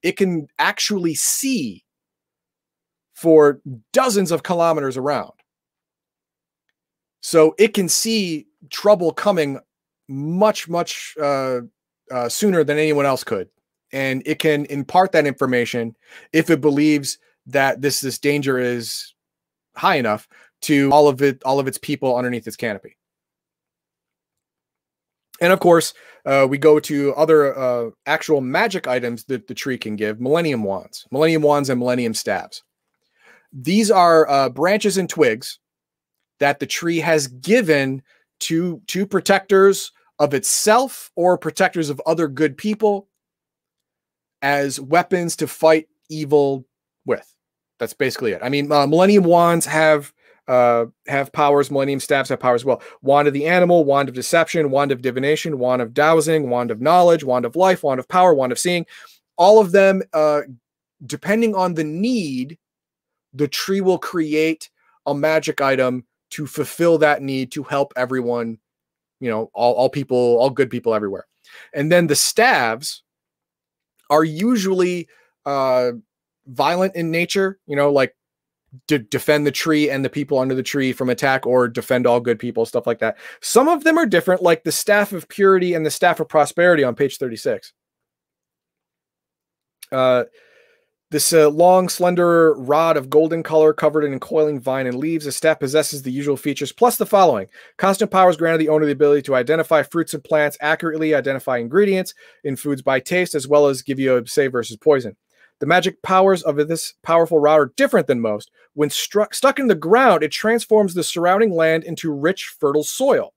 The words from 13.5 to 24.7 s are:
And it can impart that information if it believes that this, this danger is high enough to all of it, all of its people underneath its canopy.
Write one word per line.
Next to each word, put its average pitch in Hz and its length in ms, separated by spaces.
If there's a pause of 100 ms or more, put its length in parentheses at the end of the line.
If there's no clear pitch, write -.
And 135 320
it 151 140
can 147 260
impart 175 480
that 151 120
information 123 680 (380)
if 156 160
it 160 100
believes 147 600 (260)
that 135 360
this, 135 200
this 131 180
danger 143 400
is 120 540 (600)
high 180 200
enough 110 320 (360)
to 139 280
all 147 160
of 135 140
it, 135 220
all 135 160
of 135 80
its 135 100
people 135 400
underneath 123 300
its 110 100
canopy. 104 400 (2500)